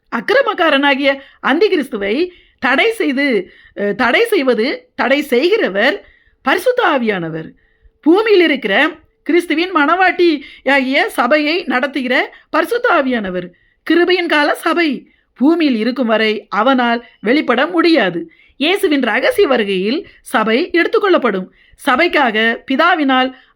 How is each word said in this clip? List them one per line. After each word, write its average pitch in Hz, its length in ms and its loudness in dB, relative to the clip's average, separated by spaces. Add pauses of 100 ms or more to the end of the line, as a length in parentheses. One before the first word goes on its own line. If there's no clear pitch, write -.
(160)
அக்கிரமக்காரனாகிய 285 1040 0 (260)
அந்திகிறிஸ்துவை 285 840 0 (280)
தடை 277 320 0
செய்து, 277 600 -2 (260)
அஹ், 202 180 -4
தடை 262 300 2
செய்வது, 277 720 -2
தடை 277 280 0
செய்கிறவர் 277 800 0 (380)
பரிசுத்த 466 440 0
ஆவியானவர். 190 640 -4 (520)
பூமியில் 403 400 4
இருக்கிற 294 600 0 (240)
கிறிஸ்துவின் 339 500 0
மணவாட்டியாகிய 320 1300 0
சபையை 302 580 0
நடத்துகிற 262 720 -4 (160)
பரிசுத்த 427 420 -2
ஆவியானவர். 208 560 -2 (420)
கிருபையின் 349 360 2
கால 302 280 0
சபை 320 540 -2 (260)
பூமியில் 294 420 2
இருக்கும் 240 300 -2
வரை 220 420 0
அவனால் 240 580 0 (140)
வெளிப்பட 254 460 0
முடியாது. 302 640 0 (260)
இயேசுவின் 311 460 0
ரகசிய 311 460 0
வருகையில் 220 580 -2 (140)
சபை 226 520 -2
எடுத்துக்கொள்ளப்படும். 330 720 0 (400)
சபைக்காக 247 840 0
பிதாவினால் 269 600 2 (240)